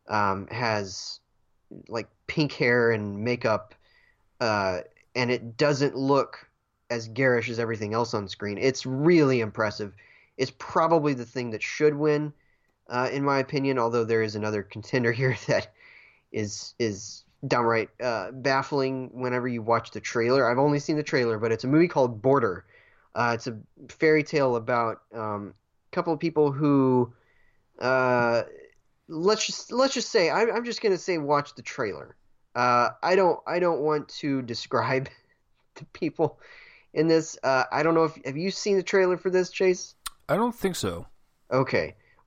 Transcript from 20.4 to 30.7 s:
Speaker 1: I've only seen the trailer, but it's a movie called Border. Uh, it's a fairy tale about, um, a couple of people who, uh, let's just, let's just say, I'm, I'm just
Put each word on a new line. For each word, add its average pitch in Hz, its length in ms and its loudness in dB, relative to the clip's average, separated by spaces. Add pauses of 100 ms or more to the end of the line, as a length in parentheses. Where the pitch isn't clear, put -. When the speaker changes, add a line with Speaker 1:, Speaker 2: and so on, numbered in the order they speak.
Speaker 1:
I've 123 80 2
only 143 220 2
seen 151 160 -2
the 151 60 -2
trailer, 117 360 0
but 113 140 -2
it's 110 120 -2
a 127 40 -2
movie 160 200 4
called 123 320 0
Border. 117 440 2 (500)
Uh, 117 200 0
it's 113 120 -8
a 113 120 -8 (300)
fairy 156 340 4
tale 139 340 0
about, 117 460 -2 (120)
um, 104 400 -6 (380)
a - 20 -16
couple 175 180 -2
of 151 80 -2
people 151 320 2
who, 131 600 2 (680)
uh, 123 600 2 (680)
let's 185 380 0
just, - 260 -10
let's 262 220 2
just - 160 -4
say, 175 200 4
I'm, 208 220 2
I'm 233 120 -2
just 233 180 -8